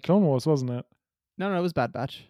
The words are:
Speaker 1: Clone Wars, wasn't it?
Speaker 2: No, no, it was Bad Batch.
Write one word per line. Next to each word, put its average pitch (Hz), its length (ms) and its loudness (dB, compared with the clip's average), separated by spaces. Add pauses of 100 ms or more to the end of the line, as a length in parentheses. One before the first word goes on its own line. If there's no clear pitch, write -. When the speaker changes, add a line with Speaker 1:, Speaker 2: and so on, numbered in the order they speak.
Speaker 1:
Clone 196 220 4
Wars, 139 220 2
wasn't 135 240 2
it? 123 140 -6 (540)
Speaker 2:
No, 190 120 -2
no, 185 80 0
it 175 40 0
was 175 100 0
Bad 123 200 0
Batch. - 380 -8